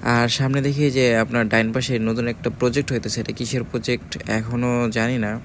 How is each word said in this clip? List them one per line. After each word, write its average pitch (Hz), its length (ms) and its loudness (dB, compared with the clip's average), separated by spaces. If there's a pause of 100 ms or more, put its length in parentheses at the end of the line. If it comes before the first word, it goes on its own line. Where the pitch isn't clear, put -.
আর 120 240 4
সামনে 135 340 2
দেখি 143 300 2
যে 123 260 4
আপনার 117 320 2
ডাইন 113 240 2
পাশে 127 260 0
নতুন 113 280 0
একটা 120 220 -2 (100)
প্রজেক্ট 127 320 2
হইতেছে। 113 300 -2
এটা 107 120 -4
কিসের 120 300 -4
প্রজেক্ট - 640 -4
এখনও 120 600 0
জানি 117 280 0
না 110 280 -2